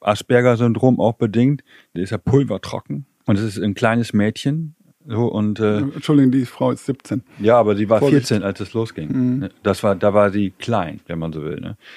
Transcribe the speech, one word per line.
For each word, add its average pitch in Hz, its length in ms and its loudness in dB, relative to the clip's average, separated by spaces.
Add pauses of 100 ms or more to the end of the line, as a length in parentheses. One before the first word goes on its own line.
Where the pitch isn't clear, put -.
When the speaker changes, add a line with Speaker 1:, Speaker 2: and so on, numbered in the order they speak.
Speaker 1:
Asperger-Syndrom 120 960 2
auch 110 140 2
bedingt, 120 500 0 (320)
die 85 80 -6
ist - 80 -6
ja 110 80 -4
pulvertrocken. 135 880 -2 (200)
Und 101 120 2
es 107 60 -2
ist 98 180 -6
ein 101 120 -2
kleines 117 380 0
Mädchen, 139 640 -2 (320)
so, 117 200 -2
und, 107 340 -2
äh 104 180 2
Speaker 2:
Entschuldigung, 139 540 2
die 131 120 0
Frau 127 280 -2
ist 117 140 -10
siebzehn. - 360 -6 (160)
Speaker 1:
Ja, 110 200 4
aber 107 180 4
sie 104 120 -2
war 110 120 4
Speaker 2:
Vorsicht. 139 260 4
Speaker 1:
vierzehn, 113 160 0
als 98 160 -4
es 95 160 -12
losging. 110 380 -6
Speaker 2:
Mhm. 127 260 0
Speaker 1:
Ne, 98 120 -6 (120)
das 98 220 0
war, 101 100 2
da 101 200 0
war 101 180 4
sie 101 260 -2
klein, 87 480 -4
wenn 82 140 -8
man 82 120 -6
so 76 120 -10
will, 78 160 -8
ne? - 160 -12 (200)